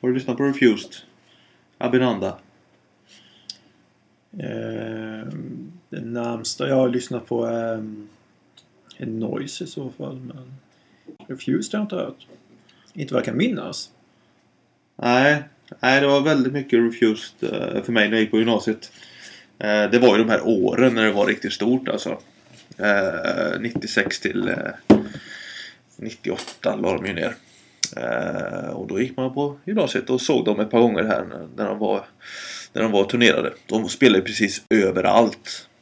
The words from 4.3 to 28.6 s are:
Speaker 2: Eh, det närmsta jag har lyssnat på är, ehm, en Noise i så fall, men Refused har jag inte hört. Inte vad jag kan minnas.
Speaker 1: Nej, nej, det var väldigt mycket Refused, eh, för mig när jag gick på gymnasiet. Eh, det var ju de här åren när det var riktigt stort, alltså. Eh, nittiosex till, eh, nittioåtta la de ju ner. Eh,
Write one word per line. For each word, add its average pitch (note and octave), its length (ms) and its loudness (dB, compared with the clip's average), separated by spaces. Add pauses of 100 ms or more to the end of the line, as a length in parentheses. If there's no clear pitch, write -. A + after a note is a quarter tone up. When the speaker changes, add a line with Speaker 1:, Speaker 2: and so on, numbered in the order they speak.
Speaker 2:
Eh, A2+ 880 -10 (640)
det - 120 -12
närmsta A#2 680 -6
jag C#3 60 2
har C3 140 4
lyssnat B2 360 -6
på A#2 200 -4
är, A#2 300 -4
ehm, G#2+ 320 -12 (920)
en A2+ 220 -8
Noise B2+ 440 -6
i E3 40 -10
så C3 300 -10
fall, C3+ 220 -12
men B2+ 340 -18 (760)
Refused G3 460 -4
har G#3+ 60 -2
jag G#3+ 60 -2
inte G#3 100 -8
hört. - 320 -8 (680)
Inte C#3+ 200 -8
vad B2+ 80 4
jag - 40 -2
kan A#2 120 -4
minnas. - 520 -4 (1040)
Speaker 1:
Nej, C#3 480 4 (360)
nej, C3+ 220 4
det C#3+ 60 4
var C#3 140 6
väldigt C#3 320 2
mycket C3+ 260 2
Refused, A#2 760 0
eh, - 300 -4
för - 80 -6
mig A2 180 4
när A2 60 0
jag A2+ 60 4
gick G#2+ 100 0
på A2 80 4
gymnasiet. A2 520 0 (680)
Eh, G#2 320 2
det A#2+ 80 6
var A#2+ 180 8
ju A2 60 4
de A2 60 0
här G#2 180 2
åren A#2 480 4
när A2+ 100 4
det G#2+ 60 4
var G2+ 140 2
riktigt G#2 280 -2
stort, B2+ 360 0
alltså. - 280 -4 (600)
Eh, E2+ 840 0
nittiosex G#2+ 600 -4
till, - 280 -2
eh, - 500 4 (1000)
nittioåtta - 760 -6
la F#2 220 -2
de F#2 80 -6
ju G2 80 -4
ner. E2+ 220 -4 (640)
Eh, A#1+ 720 -4